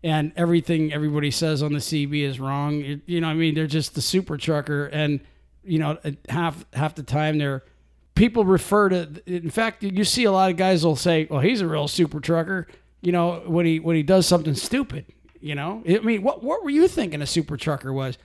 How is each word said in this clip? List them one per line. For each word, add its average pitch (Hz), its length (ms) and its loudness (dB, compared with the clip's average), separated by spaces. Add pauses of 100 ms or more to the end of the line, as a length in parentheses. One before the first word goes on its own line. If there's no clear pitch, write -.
and 156 340 0
everything 170 560 2
everybody 147 380 -2
says 151 320 -2
on 151 120 -2
the 147 60 -2
C 147 260 -2
B 147 160 -2
is 135 180 -4
wrong. 143 360 -2
You, 147 280 -6
you 175 160 -2
know 165 60 -2
what 160 80 -2
I - 20 0
mean? 160 180 2
They're 160 120 -2
just 151 280 -2
the 143 60 -4
super 180 380 -2
trucker, 147 480 -2
and, 151 340 -2 (440)
you 170 140 0
know, 156 200 -2 (320)
half, 170 420 -4
half 147 220 -2
the 156 80 -12
time 151 360 0
they're, 139 260 -4 (500)
people 226 320 4
refer 196 420 4
to, 170 380 -4
in 175 240 -4
fact, 226 320 -2
you 196 220 0
see 247 200 0
a 202 80 6
lot 190 180 4
of 170 60 0
guys 185 280 4
will 156 120 2
say, 160 340 2
"Well, 143 100 0
he's 208 200 2
a 185 60 0
real 151 220 -2
super 156 320 0
trucker," 170 460 -2 (360)
you 175 100 0
know, 175 340 0
when 170 200 2
he, 160 140 2
when 165 160 0
he 156 60 2
does 185 240 6
something 160 280 2
stupid, - 500 -4 (380)
you 151 120 -6
know? 175 320 -6
I 180 120 4
mean, 220 240 0
what, 254 200 -2
what 330 220 -4
were 285 60 -2
you 320 180 6
thinking 170 320 -2
a 143 60 -4
super 156 320 -2
trucker 135 340 -4
was? 135 320 -4